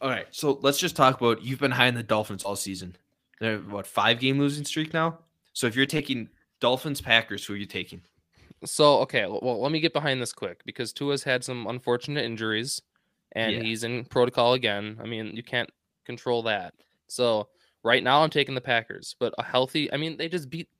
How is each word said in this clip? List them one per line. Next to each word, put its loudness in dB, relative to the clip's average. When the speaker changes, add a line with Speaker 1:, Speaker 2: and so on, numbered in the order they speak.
Speaker 1:
all -4
right, -4
so 0
let's 4
just -2
talk 6
about, 4
you've -6
been 2
high 4
on 2
the -4
Dolphins -2
all -4
season. -8
They're, 0
what, -8
five-game 2
losing 0
streak -4
now? 0
So -2
if 0
you're 6
taking -4
Dolphins, 0
Packers, 2
who -8
are -6
you -6
taking? -10
Speaker 2:
So, 6
okay, 0
l-, -6
well, -2
let 0
me 0
get 0
behind -2
this -6
quick -10
because -8
Tua's -4
had 0
some -8
unfortunate -2
injuries, -4
and -2
Speaker 1:
Yeah. -6
Speaker 2:
he's -4
in -6
protocol 4
again. -2
I -10
mean, -8
you -10
can't -6
control -4
that. -2
So 0
right 6
now 6
I'm 4
taking 0
the -4
Packers, -4
but 0
a -4
healthy, 0
I -2
mean, -4
they -6
just -6
beat, -10